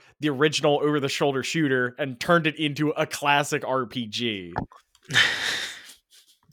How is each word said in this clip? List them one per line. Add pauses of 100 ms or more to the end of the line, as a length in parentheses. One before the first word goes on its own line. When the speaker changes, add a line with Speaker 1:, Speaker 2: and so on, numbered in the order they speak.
(200)
Speaker 1:
the
original
over-the-shoulder
shooter,
and
turned
it
into
a
classic
R
P
G. (560)
Speaker 2:
<laughs> (1400)